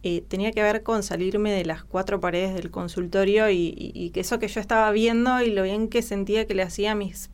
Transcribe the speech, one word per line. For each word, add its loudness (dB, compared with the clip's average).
eh, -2
tenía -2
que 0
ver 2
con 0
salirme 0
de 0
las -6
cuatro -2
paredes 0
del -8
consultorio 2
y, 2
y, -10
y -8
que -4
eso -2
que -4
yo -6
estaba 4
viendo 4
y 2
lo 2
bien 0
que 0
sentía 0
que -4
le 2
hacía -2
a 0
mis -6